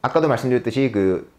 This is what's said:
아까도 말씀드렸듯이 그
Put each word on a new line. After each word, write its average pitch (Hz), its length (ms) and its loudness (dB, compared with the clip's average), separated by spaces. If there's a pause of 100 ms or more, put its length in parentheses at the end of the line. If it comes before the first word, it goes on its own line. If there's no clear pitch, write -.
아까도 156 260 0
말씀드렸듯이 123 640 0
그 95 480 0